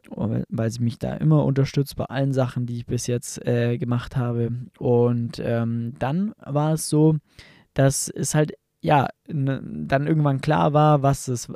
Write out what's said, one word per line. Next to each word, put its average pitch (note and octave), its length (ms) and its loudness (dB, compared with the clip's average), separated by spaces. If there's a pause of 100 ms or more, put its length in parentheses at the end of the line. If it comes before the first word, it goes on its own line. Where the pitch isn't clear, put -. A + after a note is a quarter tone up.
weil A2+ 640 -4
sie A#2+ 120 -6
mich A#2 160 -2
da B2+ 160 -6
immer D3+ 300 4
unterstützt C#3 520 0
bei - 100 -6
allen C#3 260 -2
Sachen, B2+ 320 -2
die A#2+ 120 -6
ich A#2+ 100 -8
bis B2 200 -4
jetzt, - 400 -6
äh, A#2+ 300 0
gemacht B2 400 -4
habe. A#2+ 340 -2 (280)
Und, A#2+ 640 2
ähm, A#2 540 -2
dann E3+ 400 -2
war D3 340 -2
es D#3+ 160 -4
so, D#3 280 4 (580)
dass - 340 2
es - 260 -4
halt, D3+ 200 2 (280)
ja, D3+ 260 4 (180)
n-, C3+ 640 -4
dann C#3+ 180 0
irgendwann D3 340 2
klar D#3 340 2
war, D3+ 280 6
was C#3 240 2
es B2 300 -4